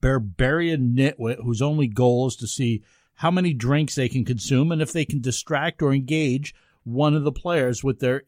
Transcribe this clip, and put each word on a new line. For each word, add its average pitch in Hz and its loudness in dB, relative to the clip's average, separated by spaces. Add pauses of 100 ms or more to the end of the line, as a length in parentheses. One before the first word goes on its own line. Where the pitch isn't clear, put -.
barbarian 131 0
nitwit 123 0
whose 117 0
only 147 2
goal 123 2
is 123 -4
to 117 -10
see 117 -2 (300)
how 165 -2
many 180 0
drinks 135 0
they 127 0
can 131 -2
consume 131 0
and 156 0
if 151 -4
they 160 -2
can 143 -4
distract 143 -4
or 143 2
engage 139 0 (300)
one 143 2
of 151 0
the 147 0
players 131 -2
with 135 -2
their 131 0